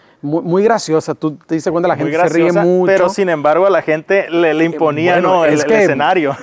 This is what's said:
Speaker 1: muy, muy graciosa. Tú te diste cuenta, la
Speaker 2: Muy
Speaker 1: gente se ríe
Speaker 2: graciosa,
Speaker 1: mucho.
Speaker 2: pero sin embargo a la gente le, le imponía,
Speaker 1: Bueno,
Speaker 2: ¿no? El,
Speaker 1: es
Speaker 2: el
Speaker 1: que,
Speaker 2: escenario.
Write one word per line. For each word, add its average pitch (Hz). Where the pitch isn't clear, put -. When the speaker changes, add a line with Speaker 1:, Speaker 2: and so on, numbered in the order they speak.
Speaker 1:
muy, 151
muy 180
graciosa. 160
Tú 156
te -
diste 160
cuenta, 175
la 156
Speaker 2:
Muy 151
Speaker 1:
gente 170
se 156
ríe 165
Speaker 2:
graciosa, 175
Speaker 1:
mucho. 180
Speaker 2:
pero 180
sin 196
embargo 156
a 196
la 170
gente 160
le, 170
le 156
imponía, 160
Speaker 1:
Bueno, 175
Speaker 2:
¿no? 180
El, 151
Speaker 1:
es 147
Speaker 2:
el 139
Speaker 1:
que, 214
Speaker 2:
escenario. 151